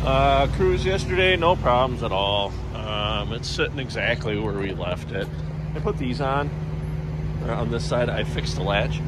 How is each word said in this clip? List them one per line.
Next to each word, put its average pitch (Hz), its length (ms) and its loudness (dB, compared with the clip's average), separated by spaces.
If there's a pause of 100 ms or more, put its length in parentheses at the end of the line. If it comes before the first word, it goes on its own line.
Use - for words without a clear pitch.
Uh, 135 500 4
cruise 185 320 2
yesterday, 185 500 2
no 170 220 4
problems 123 440 2
at 110 120 -2
all. 98 400 2 (200)
Um, 107 600 -2
it's - 160 -6
sitting - 280 -2
exactly 113 600 -2
where 107 140 -2
we 98 180 -2
left 90 400 -4
it. 98 160 -2 (480)
I 156 40 -4
put 208 180 -2
these 123 240 -2
on, 143 280 0 (920)
uh, 120 80 -2
on 117 200 0
this 117 120 0
side. 123 240 2
I 107 160 0
fixed - 320 -2
the 92 80 -2
latch. 101 440 0